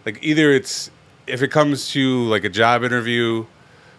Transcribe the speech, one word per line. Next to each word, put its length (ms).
like, 160
either 300
it's, 380
if 160
it 80
comes 400
to, 380
like, 160
a 40
job 360
interview 600